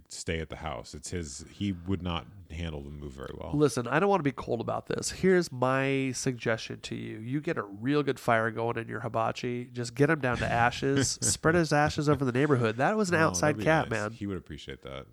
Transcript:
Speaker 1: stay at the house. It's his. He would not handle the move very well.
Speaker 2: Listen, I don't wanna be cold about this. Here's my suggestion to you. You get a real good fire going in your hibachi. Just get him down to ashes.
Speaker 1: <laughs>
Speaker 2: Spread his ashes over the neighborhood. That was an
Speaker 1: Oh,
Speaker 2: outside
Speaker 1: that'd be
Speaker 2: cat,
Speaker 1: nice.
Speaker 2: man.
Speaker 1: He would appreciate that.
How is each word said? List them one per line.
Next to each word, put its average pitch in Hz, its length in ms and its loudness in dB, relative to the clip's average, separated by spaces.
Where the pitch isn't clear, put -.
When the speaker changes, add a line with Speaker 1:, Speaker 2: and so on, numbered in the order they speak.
Speaker 1:
stay - 320 -6
at 80 80 -8
the - 80 -10
house. 69 380 -10
It's 73 160 -12
his. 80 420 -8
He 101 200 -2
would 92 160 -2
not 85 220 -2
handle 80 300 -6
the 69 80 -12
move 71 240 -12
very 65 260 -12
well. 82 140 -10
Speaker 2:
Listen, 143 340 2
I 131 140 2
don't 202 80 2
wanna 196 140 4
be 139 100 0
cold 120 300 -4
about 110 240 -4
this. - 240 -4
Here's 180 420 2
my 135 640 2
suggestion 117 680 -2
to - 160 -8
you. 113 220 -8
You 123 240 -4
get 160 160 -2
a 113 40 0
real 110 400 0
good 135 160 0
fire 113 320 4
going 117 280 -2
in 117 100 -6
your 113 120 -6
hibachi. 120 720 -2
Just 120 220 -6
get 139 160 6
him 160 100 2
down 123 180 0
to 113 120 0
ashes. 123 680 2
Speaker 1:
<laughs> - 20 -10
Speaker 2:
Spread - 340 2
his 170 200 4
ashes 147 340 2
over 143 160 4
the 123 80 2
neighborhood. 123 460 4
That 170 180 2
was 208 140 2
an 175 60 2
Speaker 1:
Oh, 160 100 6
Speaker 2:
outside 160 220 2
Speaker 1:
that'd 151 100 2
be 110 60 0
Speaker 2:
cat, 156 260 4
Speaker 1:
nice. 113 100 0
Speaker 2:
man. 107 120 -2
Speaker 1:
He 110 140 -8
would 98 120 -4
appreciate 71 440 -12
that. 67 300 -12